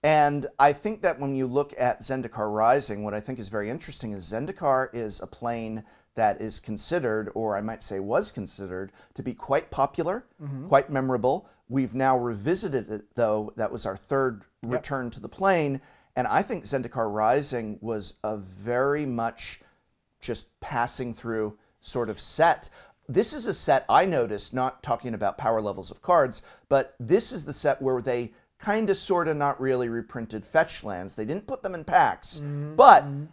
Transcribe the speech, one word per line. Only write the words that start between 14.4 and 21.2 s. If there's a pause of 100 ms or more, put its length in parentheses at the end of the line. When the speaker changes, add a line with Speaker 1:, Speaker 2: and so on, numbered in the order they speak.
Speaker 2:
Yep.
Speaker 1:
return
to
the
plane. (360)
And
I
think
Zendikar
Rising
was
a
very
much (580)
just
passing
through (220)